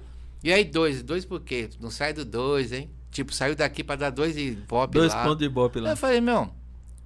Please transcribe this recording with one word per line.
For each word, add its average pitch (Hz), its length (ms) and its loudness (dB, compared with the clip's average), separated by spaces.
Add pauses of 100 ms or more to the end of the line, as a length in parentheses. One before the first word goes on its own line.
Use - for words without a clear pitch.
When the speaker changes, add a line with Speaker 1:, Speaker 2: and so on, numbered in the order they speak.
(440)
Speaker 1:
"E 156 80 2
aí, 202 140 6
dois?" 147 360 2
"Dois 160 220 -4
por 180 160 -8
quê? 123 300 -4 (100)
Não 113 100 -8
sai 147 220 -2
do 151 140 -6
dois, 123 480 0
hein?" 139 160 -8 (220)
Tipo, 135 220 -4
saiu 147 220 0
daqui 147 260 0
pra 143 140 -4
dar 139 140 -2
dois 151 260 0
e 143 140 -2
Ibope 117 440 0
Speaker 2:
Dois 156 200 6
Speaker 1:
lá. 117 100 0
Speaker 2:
pontos 156 160 2
de 147 60 2
Ibope 123 340 2
lá. 110 120 2
Speaker 1:
Eu - 60 0
falei, 247 220 4
"Meu, 233 300 4 (560)